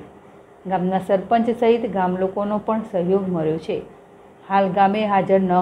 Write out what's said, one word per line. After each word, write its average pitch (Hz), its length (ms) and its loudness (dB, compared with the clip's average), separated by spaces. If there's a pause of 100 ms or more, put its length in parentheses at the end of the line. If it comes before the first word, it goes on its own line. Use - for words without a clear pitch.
(720)
ગામના 185 380 0
સરપંચ 220 400 0 (120)
સહિત 233 240 2 (120)
ગામ 180 260 0
લોકોનો 202 440 -2
પણ 220 160 -2 (100)
સહયોગ 190 420 0
મળ્યો 160 320 -2
છે. 190 100 -4 (720)
હાલ 196 180 2 (120)
ગામે 196 220 4 (120)
હાજર 190 300 4
ન 180 200 2